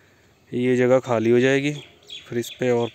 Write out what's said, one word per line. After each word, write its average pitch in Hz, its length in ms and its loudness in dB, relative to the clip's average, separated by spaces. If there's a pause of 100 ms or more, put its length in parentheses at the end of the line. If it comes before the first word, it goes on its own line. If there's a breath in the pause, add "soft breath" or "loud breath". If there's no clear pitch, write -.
(520 soft breath)
ये 123 240 0
जगह 123 240 4
खाली 113 300 0
हो 120 100 4
जाएगी, 139 320 0 (560)
फिर 120 100 -8
इस 117 120 -8
पे 127 200 -4
और 117 240 0